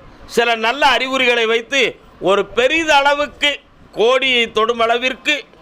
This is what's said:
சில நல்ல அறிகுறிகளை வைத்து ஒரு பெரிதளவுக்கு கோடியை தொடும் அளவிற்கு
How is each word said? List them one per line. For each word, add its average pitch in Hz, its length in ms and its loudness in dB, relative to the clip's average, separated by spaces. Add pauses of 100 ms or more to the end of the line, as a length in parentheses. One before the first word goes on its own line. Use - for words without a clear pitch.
(260)
சில 233 280 0
நல்ல 233 320 0
அறிகுறிகளை 247 600 0
வைத்து 233 520 -2 (220)
ஒரு 196 340 0
பெரிதளவுக்கு 285 1000 0 (360)
கோடியை 247 580 0
தொடும் 226 280 0
அளவிற்கு 247 680 -2 (180)